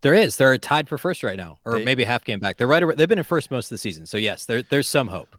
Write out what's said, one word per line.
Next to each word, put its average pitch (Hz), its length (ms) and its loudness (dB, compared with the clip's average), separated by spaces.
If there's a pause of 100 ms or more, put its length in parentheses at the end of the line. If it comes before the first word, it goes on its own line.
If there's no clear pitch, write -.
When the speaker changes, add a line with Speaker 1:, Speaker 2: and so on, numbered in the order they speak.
Speaker 1:
There 143 140 4
is. 208 220 4
They're 131 220 6
tied 151 300 -2
for 156 80 -6
first 175 280 -4
right 95 120 -4
now, 87 280 -14
or 117 80 -4
Speaker 2:
They 110 120 -2
Speaker 1:
maybe 127 200 0
a - 20 -4
half 120 160 -2
game 107 160 -6
back. 95 180 -4
They're 123 120 0
right 156 120 6
over, 160 140 0
they've 156 140 2
been 214 100 2
in 160 60 -2
first 160 260 -2
most 123 160 -6
of - 40 -16
the 110 80 -10
season. 80 280 -8
So - 100 -8
yes, 104 280 -2
there, 117 180 -2
there's 143 260 0
some 135 200 0
hope. 90 300 -12